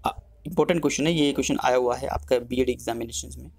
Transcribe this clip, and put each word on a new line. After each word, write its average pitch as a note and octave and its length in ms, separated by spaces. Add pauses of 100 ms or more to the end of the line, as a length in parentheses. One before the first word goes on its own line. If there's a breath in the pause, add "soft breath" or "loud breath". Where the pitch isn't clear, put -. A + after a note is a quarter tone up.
आ, - 40 (380)
इंपॉर्टेंट D#3+ 340
क्वेश्चन C#3+ 260
है E3+ 60
ये, C#3+ 200
क्वेश्चन C#3 300
आया B2+ 120
हुआ B2 200
है C3+ 120
आपका - 320
बीएड B2 300
एग्जामिनेशंस A#2 680
में - 220